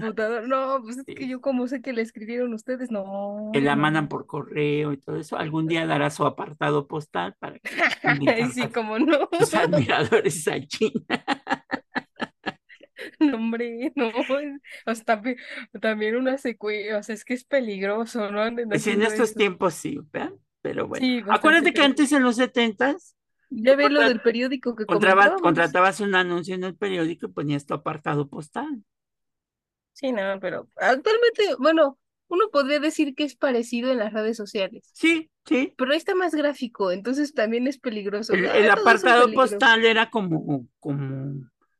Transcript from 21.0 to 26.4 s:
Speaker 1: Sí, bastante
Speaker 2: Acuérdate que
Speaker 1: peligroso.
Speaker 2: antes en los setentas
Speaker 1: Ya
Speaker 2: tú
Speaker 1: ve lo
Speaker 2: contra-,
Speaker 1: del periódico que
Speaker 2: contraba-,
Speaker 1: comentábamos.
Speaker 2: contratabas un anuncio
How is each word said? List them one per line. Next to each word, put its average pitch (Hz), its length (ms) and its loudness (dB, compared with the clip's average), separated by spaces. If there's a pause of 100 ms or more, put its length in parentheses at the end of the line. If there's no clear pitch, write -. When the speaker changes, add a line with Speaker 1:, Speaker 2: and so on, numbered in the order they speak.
Speaker 1:
Sí, 247 160 0
bastante 196 180 2
Speaker 2:
Acuérdate 311 340 4
que 320 80 2
Speaker 1:
peligroso. 285 40 6
Speaker 2:
antes 277 260 2
en 277 120 4
los 240 140 2
setentas 247 800 0 (340)
Speaker 1:
Ya 233 240 2
Speaker 2:
tú 277 40 6
Speaker 1:
ve 285 120 4
lo 294 100 4
Speaker 2:
contra-, 233 100 6
Speaker 1:
del 233 120 0
periódico 247 540 0
que 214 100 -8
Speaker 2:
contraba-, 220 500 6
Speaker 1:
comentábamos. 370 60 -4
Speaker 2:
contratabas 175 580 4
un 202 160 0
anuncio 180 400 0